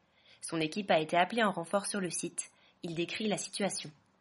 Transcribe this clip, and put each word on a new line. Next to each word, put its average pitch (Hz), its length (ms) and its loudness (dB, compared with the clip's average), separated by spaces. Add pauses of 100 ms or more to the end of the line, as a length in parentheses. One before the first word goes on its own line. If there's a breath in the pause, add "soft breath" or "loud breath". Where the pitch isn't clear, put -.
(420 soft breath)
Son - 180 -2
équipe 196 320 0
a 170 80 8
été 156 180 2
appelée 185 260 4
en 202 80 4
renfort 185 340 -2
sur 202 160 -4
le 180 80 -2
site. - 420 -8 (320 soft breath)
Il 170 120 -8
décrit 170 320 -2
la 196 100 2
situation. - 520 -4 (320)